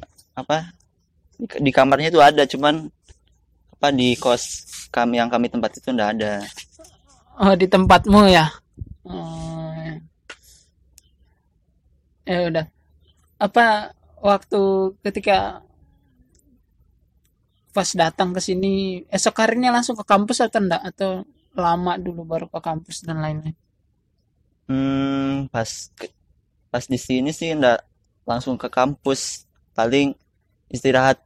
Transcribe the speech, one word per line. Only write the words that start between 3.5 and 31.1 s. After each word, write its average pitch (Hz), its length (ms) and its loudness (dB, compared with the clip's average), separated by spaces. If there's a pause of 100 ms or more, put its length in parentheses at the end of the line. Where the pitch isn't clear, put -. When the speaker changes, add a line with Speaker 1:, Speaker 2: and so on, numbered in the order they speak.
Speaker 1:
apa, 143 160 2
di 123 240 2
kos - 480 -2 (240)
kami 120 320 0
yang 117 80 0
kami 120 240 0
tempat 113 240 -4
itu - 160 -8
nggak 107 240 0
ada. 104 240 -4 (960)
Speaker 2:
Oh, 196 160 4
di 185 160 2
tempatmu 196 640 6
ya? 160 160 6 (560)
Oh, 165 720 -10
ya. 160 160 -10 (2250)
Ya 180 140 -2 (100)
udah. 160 160 -4 (720)
Apa, 214 560 2 (240)
waktu 196 760 0 (120)
ketika 202 560 -2 (2000)
pas - 220 -2
datang 180 400 0
ke 185 80 -4
sini, 190 720 -4
esok 196 320 -2
harinya 240 240 0
langsung 240 240 -2
ke 214 80 -12
kampus 208 400 2
atau 226 180 0
enggak? 180 220 -2
Atau 190 480 -6 (240)
lama 175 480 0
dulu 170 240 -10
baru 165 240 -6
ke 170 80 -10
kampus 160 480 -10
dan 160 160 -6
lain-lain? 156 320 -6 (1120)
Speaker 1:
Hmm, 135 880 -2
pas - 400 -8
ke-, - 180 -16 (640)
pas 120 160 -4
di 131 80 -2
sini 131 320 -2
sih 160 240 -6
enggak 127 320 2 (400)
langsung 120 320 -4
ke - 80 -10
kampus. - 800 -2 (320)
Paling 135 400 0 (560)
istirahat 131 520 2